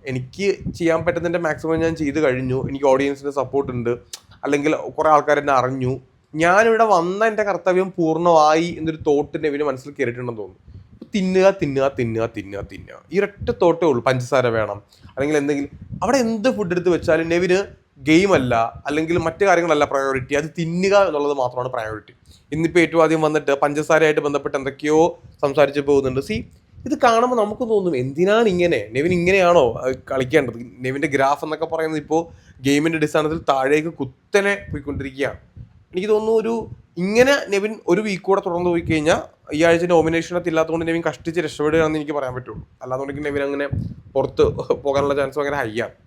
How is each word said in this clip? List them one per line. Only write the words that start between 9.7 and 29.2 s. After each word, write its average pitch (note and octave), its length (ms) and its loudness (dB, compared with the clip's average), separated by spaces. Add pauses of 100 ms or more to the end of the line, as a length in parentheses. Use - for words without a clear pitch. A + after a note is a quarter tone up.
മനസ്സിൽ C3 260 -8
കയറിയിട്ടുണ്ടെന്ന് A#2+ 460 -6
തോന്നുന്നു. F#2 180 -16 (540)
തിന്നുക, F#3 340 4 (100)
തിന്നുക, C3+ 280 0 (120)
തിന്നുക, A2+ 260 -2 (120)
തിന്നുക, G2 240 -10 (100)
തിന്നുക, F#2+ 260 -20 (160)
ഈ F3+ 80 0
ഒരൊറ്റ - 280 -6 (120)
തോട്ടേ E3+ 300 4
ഉള്ളൂ. A#2+ 160 2
പഞ്ചസാര B2+ 480 2
വേണം, G#2 240 -2 (340)
അല്ലെങ്കിൽ D3 280 -2
എന്തെങ്കിലും, C#3+ 300 -4 (320)
അവിടെ A#3+ 220 2
എന്ത് A3+ 320 -2
ഫുഡ് F#3+ 180 -4
എടുത്ത് F3 200 0
വെച്ചാലും E3 380 0
നെവിന് F3+ 260 2 (500)
ഗെയിം F#3 300 6
അല്ല, B2 160 0 (320)
അല്ലെങ്കിൽ D#3+ 300 -2 (100)
മറ്റു E3 220 -2
കാര്യങ്ങളല്ല E3 440 4
പ്രയോറിറ്റി, C3+ 480 -2
അത് D#3+ 80 -6 (100)
തിന്നുക F3 360 0 (140)
എന്നുള്ളത് D3 340 -2
മാത്രമാണ് B2+ 320 -4
പ്രയോറിറ്റി. A2 400 -10 (400)
ഇന്നിപ്പോൾ D#3+ 300 2
ഏറ്റവും D#3+ 200 2
ആദ്യം D#3+ 220 2
വന്നിട്ട് D3+ 260 0 (100)
പഞ്ചസാരയായിട്ട് D3+ 640 2
ബന്ധപ്പെട്ട് C#3+ 340 -2
എന്തൊക്കെയോ C#3+ 380 -2 (460)
സംസാരിച്ച് C#3 440 2
പോകുന്നുണ്ട്. C3+ 400 2
സി, A2+ 100 -4 (480)
ഇത് B3+ 80 -4 (100)
കാണുമ്പോ A#3+ 380 4
നമുക്ക് G#3+ 300 -4
തോന്നും, F#3 300 0
എന്തിനാണ് F#3 520 2
ഇങ്ങനെ? F3 260 2 (140)
നെവിൻ D#3 240 0
ഇങ്ങനെയാണോ, F3 460 4 (180)